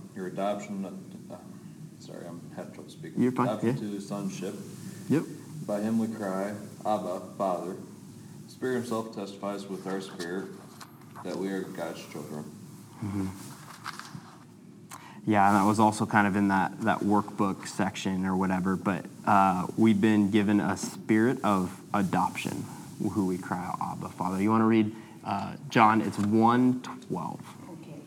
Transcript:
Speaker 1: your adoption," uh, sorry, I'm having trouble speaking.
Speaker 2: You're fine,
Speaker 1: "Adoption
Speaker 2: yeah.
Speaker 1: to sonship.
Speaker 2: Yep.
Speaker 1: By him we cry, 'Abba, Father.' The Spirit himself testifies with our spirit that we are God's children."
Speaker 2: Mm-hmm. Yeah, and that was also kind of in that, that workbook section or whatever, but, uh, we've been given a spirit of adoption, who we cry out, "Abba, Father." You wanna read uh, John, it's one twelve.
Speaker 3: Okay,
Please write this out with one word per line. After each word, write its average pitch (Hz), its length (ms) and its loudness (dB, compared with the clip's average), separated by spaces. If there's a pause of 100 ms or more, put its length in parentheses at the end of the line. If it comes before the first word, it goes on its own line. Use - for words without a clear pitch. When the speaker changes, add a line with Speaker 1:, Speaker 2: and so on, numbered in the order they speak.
(160)
Speaker 1:
your 95 100 -6
adoption," 98 580 -4 (480)
uh, - 40 -12 (640)
sorry, 82 280 -12
I'm 85 140 -12 (140)
having 92 180 -10
trouble - 160 -14
speaking. - 320 -6
Speaker 2:
You're 123 100 4
fine, 127 180 2
Speaker 1:
"Adoption 107 420 -2
Speaker 2:
yeah. 101 80 -6
Speaker 1:
to - 20 -8
sonship. 101 540 -6 (540)
Speaker 2:
Yep. 156 140 2 (440)
Speaker 1:
By 104 140 -2
him 113 180 2
we 110 80 0
cry, 101 480 -4 (280)
'Abba, 95 380 -2 (160)
Father.' 92 380 0 (720)
The - 40 -16
Spirit 127 260 -2
himself 113 380 -4
testifies 98 520 -6
with 92 180 -8
our 95 160 -2
spirit 92 460 -6 (760)
that 90 140 -6
we 95 120 -2
are 95 120 -2
God's 82 500 -8
children." 76 320 -8 (640)
Speaker 2:
Mm-hmm. 98 220 -2 (2000)
Yeah, 104 200 8
and 104 100 8
that 98 80 6
was 107 140 4
also 107 280 4
kind 104 180 6
of 98 100 4
in 101 120 4
that, 98 340 2
that 107 200 2
workbook 101 640 0
section 95 580 -2
or 92 100 2
whatever, 92 400 2
but, 90 300 -2 (220)
uh, 95 400 6 (100)
we've 110 240 6
been 104 300 6
given 104 280 6
a 92 160 0
spirit 110 680 2
of 95 360 2 (140)
adoption, 90 720 0 (460)
who 98 160 2
we 92 100 0
cry 90 260 -6
out, 90 160 -6
"Abba, 90 300 -6
Father." 95 320 -2
You 104 80 4
wanna 113 160 6
read 110 300 4 (280)
uh, 101 320 -4 (140)
John, 110 320 8
it's 98 160 -2
one 117 640 6 (260)
twelve. - 320 -6 (340)
Speaker 3:
Okay, - 340 -14